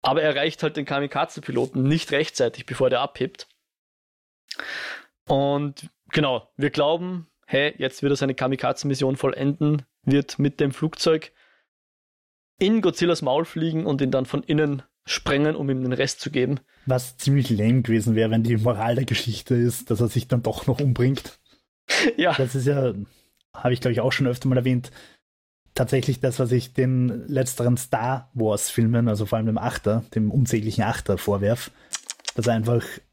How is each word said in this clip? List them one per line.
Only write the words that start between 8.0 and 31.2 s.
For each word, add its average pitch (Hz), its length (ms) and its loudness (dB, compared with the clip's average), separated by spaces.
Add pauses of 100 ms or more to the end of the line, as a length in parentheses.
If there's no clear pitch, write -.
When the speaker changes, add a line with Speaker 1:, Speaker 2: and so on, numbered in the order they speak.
Speaker 1:
wird 143 100 2
er 139 40 2
seine 135 180 -2
Kamikaze-Mission 131 840 -2
vollenden, 143 680 0 (200)
wird 139 360 0
mit 143 220 0
dem 139 120 2
Flugzeug 160 600 -2 (1300)
in 214 240 4
Godzillas 175 400 2
Maul 143 220 0
fliegen 160 420 -2
und 139 140 0
ihn 135 100 0
dann 131 160 0
von - 160 -4
innen 147 400 0 (240)
sprengen, 147 500 0
um 139 140 -4
ihm 131 120 -2
den 127 100 -2
Rest 135 280 -2
zu 143 100 -6
geben. 135 300 0 (260)
Speaker 2:
Was 127 300 -2
ziemlich 135 340 2
lame 117 320 4
gewesen 113 320 2
wäre, 110 160 2
wenn 113 120 2
die 117 140 2
Moral 107 380 0
der 131 100 0
Geschichte - 500 -2
ist, 120 360 0
dass 110 100 0
er 120 80 4
sich 123 200 -2
dann 120 140 0
doch - 240 -4
noch 127 140 0
umbringt. 131 640 0
Speaker 1:
<laughs> - 720 -4
Ja. 170 160 2
Speaker 2:
Das 131 220 0
ist 131 120 0
ja, 135 280 2 (600)
habe 127 200 0
ich, 123 80 -4
glaub 123 100 2
ich, 113 80 0
auch 123 120 0
schon 135 140 0
öfter 123 220 -2
mal 127 80 4
erwähnt, 123 340 0 (840)
tatsächlich 123 460 0
das, 127 180 -2
was 123 120 0
ich 123 220 0
den 127 560 0
letzteren 127 480 0
Star 123 560 -4
Wars 107 380 0
Filmen, 117 360 2
also 107 200 0
vor 113 100 -2
allem 110 100 0
dem 110 120 0
Achter, 113 440 -2 (120)
dem 107 160 2
unsäglichen 110 540 0
Achter 101 340 -2
vorwerf, 101 520 0 (680)